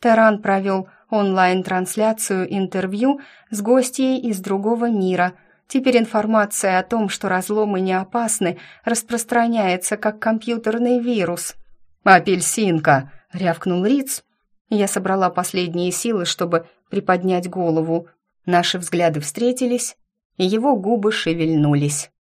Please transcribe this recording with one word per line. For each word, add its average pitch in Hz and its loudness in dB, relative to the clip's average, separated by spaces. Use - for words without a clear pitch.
Теран 220 4
провел 196 0
онлайн-трансляцию 190 0
интервью 196 -2
с 208 -8
гостьей 254 2
из 233 -4
другого 208 -2
мира. 185 0
Теперь 254 2
информация 214 0
о 185 0
том, 214 -2
что - -6
разломы 196 0
не 190 0
опасны, 190 -2
распространяется 226 0
как 214 -4
компьютерный 233 0
вирус. 190 -2
«Апельсинка!» 175 4
рявкнул 180 -2
Риц. 269 0
Я 208 2
собрала 190 0
последние 180 -2
силы, 214 -2
чтобы 170 -2
приподнять 185 0
голову. 165 -2
Наши 175 0
взгляды 170 0
встретились, 247 -2
и 190 0
его 220 2
губы 208 0
шевельнулись. 151 0